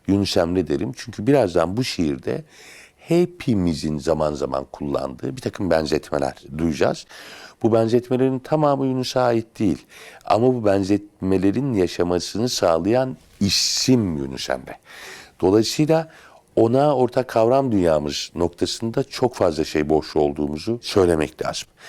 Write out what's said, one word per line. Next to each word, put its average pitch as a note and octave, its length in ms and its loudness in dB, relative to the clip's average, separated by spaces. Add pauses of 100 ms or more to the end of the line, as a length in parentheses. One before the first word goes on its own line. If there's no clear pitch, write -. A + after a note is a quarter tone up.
Yunus G2 300 2
Emre F2 300 0
derim. D2+ 280 -4
Çünkü G#2+ 320 -8
birazdan F#2+ 500 2
bu B2+ 60 -2
şiirde E2 600 -4 (540)
hepimizin F#2 1000 0
zaman D2+ 360 0
zaman C#2 380 -4
kullandığı C2+ 640 -8
bir - 60 -16
takım G2+ 280 -6
benzetmeler D2 640 -2 (220)
duyacağız. E2 480 -2 (580)
Bu A2 100 2
benzetmelerin B2 640 2
tamamı C#3+ 460 0
Yunus'a C3 360 -2
ait A#2 380 -2
değil. F2 260 0 (400)
Ama B2 280 4
bu A#2 120 -4
benzetmelerin G2 1080 0
yaşamasını F2+ 760 0
sağlayan G#2+ 680 0 (220)
isim G2 800 0
Yunus C2+ 320 -8
Emre. B1+ 280 -6 (640)
Dolayısıyla D3 680 2 (440)
ona C3 400 4
ortak B2+ 320 0
kavram B2 440 4
dünyamız D#2 640 0
noktasında A2+ 680 -2
çok - 320 -2
fazla D#2 280 2
şey D2+ 260 -2
borçlu D#2 300 0
olduğumuzu D2+ 640 -2
söylemek E2+ 640 0
lazım. - 220 -8 (220)